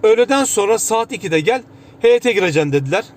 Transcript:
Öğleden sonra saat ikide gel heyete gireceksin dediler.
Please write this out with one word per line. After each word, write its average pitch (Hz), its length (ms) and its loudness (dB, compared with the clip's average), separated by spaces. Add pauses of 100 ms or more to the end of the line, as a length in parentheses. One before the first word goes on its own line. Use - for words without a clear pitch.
Öğleden 240 400 2
sonra 214 340 0
saat 226 340 -4
ikide 175 280 -2
gel 226 240 -2 (360)
heyete 240 320 2
gireceksin 160 400 0
dediler. 143 340 -2 (120)